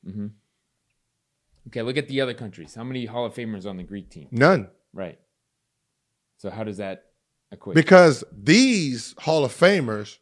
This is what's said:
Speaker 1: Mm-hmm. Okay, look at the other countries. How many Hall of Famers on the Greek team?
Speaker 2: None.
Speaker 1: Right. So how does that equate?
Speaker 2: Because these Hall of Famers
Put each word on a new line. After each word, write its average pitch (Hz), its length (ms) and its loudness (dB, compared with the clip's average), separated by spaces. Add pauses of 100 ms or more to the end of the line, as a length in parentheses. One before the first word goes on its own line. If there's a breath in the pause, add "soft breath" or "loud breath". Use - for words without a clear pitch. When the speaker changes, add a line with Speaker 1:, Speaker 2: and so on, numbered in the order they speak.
Speaker 1:
Mm-hmm. 101 200 -10 (1400)
Okay, 117 140 -8
look 127 160 -4
at 147 100 -4
the 135 140 -2
other 127 120 -2
countries. 92 400 -16
How 113 100 -14
many 127 220 -8
Hall 117 200 -6
of 110 100 -8
Famers 110 320 -10
on 95 100 -10
the 92 60 -12
Greek 98 260 -14
team? 73 220 -20
Speaker 2:
None. 131 380 2 (240)
Speaker 1:
Right. 90 260 -14 (1160)
So 101 120 -12
how 110 140 -10
does 104 140 -10
that 95 280 -10 (460)
equate? 98 240 -6
Speaker 2:
Because 165 560 6
these 160 880 2
Hall 156 260 0
of 120 60 -4
Famers 123 680 0